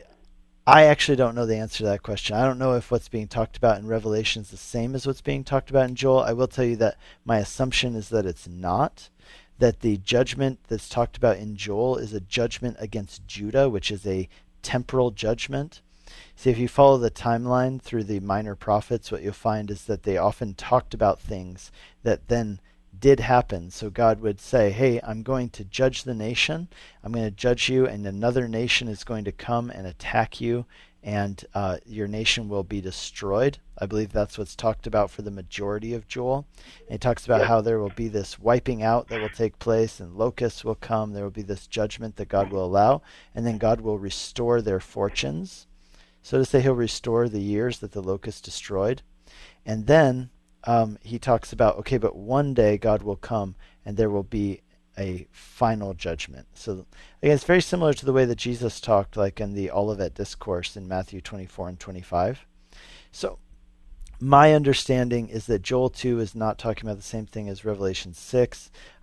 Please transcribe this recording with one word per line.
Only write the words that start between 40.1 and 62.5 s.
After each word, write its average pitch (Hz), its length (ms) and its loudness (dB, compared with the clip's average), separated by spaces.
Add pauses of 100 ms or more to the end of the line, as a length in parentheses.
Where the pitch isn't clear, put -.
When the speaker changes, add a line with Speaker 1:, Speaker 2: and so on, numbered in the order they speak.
Speaker 1:
locusts 117 440 -2
will 110 120 -4
come. 107 400 -4
There 101 100 -6
will 101 60 -6
be 104 120 -10
this 98 240 -8
judgment 107 500 -6
that 101 120 -8
God 98 240 2
will 95 120 -2
allow, 101 360 4 (340)
and 117 120 -4
then 113 100 -2
God 113 240 2
will 107 180 -2
restore 117 600 -2
their 101 200 0
fortunes. 139 840 -6 (560)
So - 160 0
to 131 60 4
say, 131 160 4
he'll 131 140 4
restore 117 540 0
the 104 120 -4
years 104 380 -2
that 101 140 -12
the 101 100 -8
locust 95 420 -6
destroyed. 104 580 -4 (640)
And 110 220 -4
then, 131 420 6 (340)
um, 113 380 2
he 117 160 -10
talks 117 340 0
about, 110 260 4
okay, 120 200 -2
but 110 160 -2
one 131 400 0
day 107 240 6
God 107 240 0
will 101 140 -4
come 101 400 -6 (280)
and 104 120 -10
there 110 120 4
will 101 140 -2
be 101 380 -4 (360)
a 92 360 -6
final 107 640 -2
judgment. 73 600 -8
So 92 320 -10 (340)
again, 147 140 6
it's 139 80 2
very 180 180 6
similar 165 340 2
to 135 120 -10
the 139 60 2
way 131 140 6
that 117 100 0
Jesus 120 440 -4
talked, 101 360 2
like, 98 240 -2
in 101 140 -6
the 98 180 -4
Olivet 101 420 -2
Discourse - 600 -6
in 95 100 -14
Matthew 92 340 -6
twenty-four 92 480 -10
and 90 120 -12
twenty-five. 92 640 -4 (640)